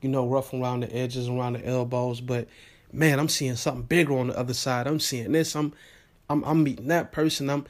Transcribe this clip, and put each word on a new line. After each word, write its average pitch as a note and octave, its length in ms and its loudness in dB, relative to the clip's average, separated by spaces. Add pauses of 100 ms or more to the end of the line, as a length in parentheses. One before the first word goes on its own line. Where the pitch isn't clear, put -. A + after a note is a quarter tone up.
you C3 80 -2
know, C3 180 2
rough C3 260 0
around B2 280 -2
the A#2+ 140 -4
edges, B2 340 -2
around B2 260 -2
the A#2+ 120 -8
elbows, B2 540 -2
but, B2 280 -4 (440)
man, C#3 260 4
I'm D#3 100 2
seeing B2+ 280 -2
something B2 280 -4
bigger D3 340 2
on B2 100 0
the - 100 -4
other B2 160 -2
side. B2 320 -2
I'm D3+ 140 0
seeing B2 320 -2
this, D#3+ 240 2
I'm, D3+ 160 -2 (560)
I'm, D3 160 0
I'm D#3+ 180 4
meeting B2+ 260 -2
that D#3+ 240 0
person. D3+ 380 0
I'm, C#3+ 200 -2